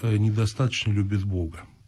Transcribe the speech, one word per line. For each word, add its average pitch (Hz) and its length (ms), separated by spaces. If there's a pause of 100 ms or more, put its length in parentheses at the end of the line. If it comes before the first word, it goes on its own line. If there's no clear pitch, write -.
э, 107 140
недостаточно 110 720
любит 101 320
Бога. 90 400 (240)